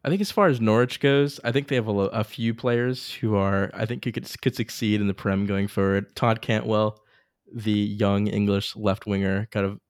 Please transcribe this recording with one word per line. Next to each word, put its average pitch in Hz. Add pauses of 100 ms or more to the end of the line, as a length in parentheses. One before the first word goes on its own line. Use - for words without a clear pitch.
I -
think 185
as 208
far 208
as 131
Norwich 113
goes, 143
I 117
think 139
they 135
have 113
a 110
lo-, 98
a 107
few 113
players 123
who 107
are, 98
I 117
think, 120
who 120
could, - (120)
could 120
succeed 107
in 101
the 98
Prem 98
going 98
forward. 98
Todd 113
Cantwell, 107 (540)
the 110
young 104
English 101
left 104
winger, 98
kind 101
of 98 (100)